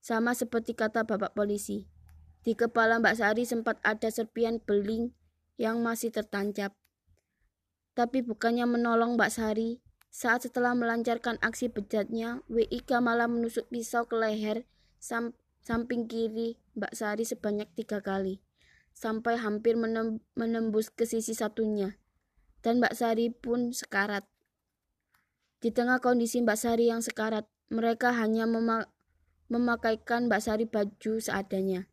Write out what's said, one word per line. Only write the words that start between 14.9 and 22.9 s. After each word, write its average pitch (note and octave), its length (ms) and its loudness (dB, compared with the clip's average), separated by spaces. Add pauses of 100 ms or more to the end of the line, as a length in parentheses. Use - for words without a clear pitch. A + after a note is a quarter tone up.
sam-, A#3 400 -6 (240)
samping A#3 480 -2
kiri A3+ 480 -2 (160)
Mbak - 240 -6
Sari G#3+ 320 -2
sebanyak G#3 480 -4
tiga G#3+ 240 -4
kali, F#3+ 400 -2 (560)
sampai A#3 400 0
hampir A3 400 2
menem-, A3+ 560 -2
menembus A3+ 560 0
ke - 160 -2
sisi A3+ 320 -2
satunya. G#3+ 640 -2 (600)
Dan A#3+ 220 4
Mbak A#3 160 0